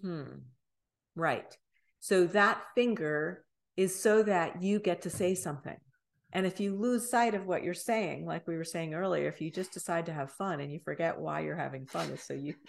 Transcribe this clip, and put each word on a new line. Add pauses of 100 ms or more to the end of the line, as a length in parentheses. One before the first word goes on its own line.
Mm-hmm. (760)
Right. (440)
So
that (100)
finger (320)
is
so
that
you
get
to
say
something. (540)
And
if
you
lose
sight
of
what
you're
saying,
like
we
were
saying
earlier,
if
you
just
decide
to
have
fun
and
you
forget
why
you're
having
fun,
it's
so
you, (140)